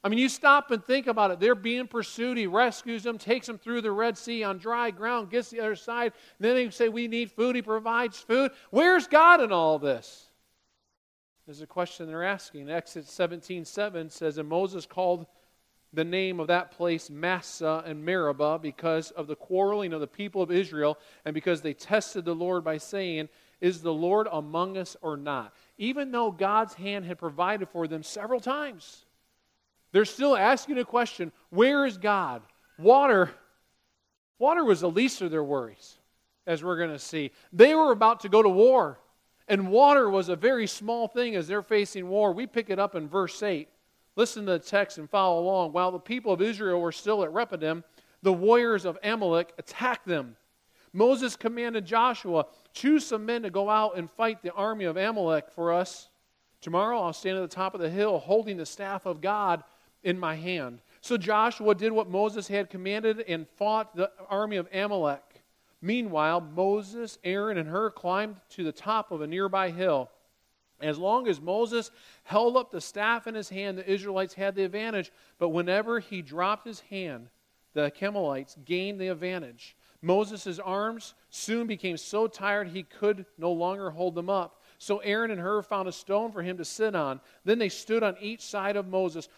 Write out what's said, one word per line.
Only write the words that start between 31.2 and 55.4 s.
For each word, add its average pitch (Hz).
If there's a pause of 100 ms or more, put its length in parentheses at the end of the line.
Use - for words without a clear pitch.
"Where 277
is 208
God?" 180 (380)
Water, 214 (1040)
water 320
was 190
the 180
least 220
of 180
their 156
worries, 131 (480)
as 160
we're 180
gonna 160
see. 147 (200)
They 254
were 311
about 226
to 202
go 214
to 214
war, 196 (480)
and 196
water 262
was 190
a 180
very 226
small 226
thing 240
as 160
they're 202
facing 196
war. 202
We 220
pick 214
it 190
up 196
in 156
verse 180
eight. 170 (460)
Listen 226
to 190
the 170
text 202
and 151
follow 180
along. 180
"While 180
the 180
people 226
of 170
Israel 202
were 170
still 208
at 156
Rephidim, 170 (380)
the 190
warriors 214
of 175
Amalek 196
attacked -
them. 139 (540)
Moses 240
commanded 233
Joshua, 202 (280)
'Choose 294
some 214
men 233
to 208
go 196
out 214
and 170
fight 220
the 175
army 202
of 165
Amalek 190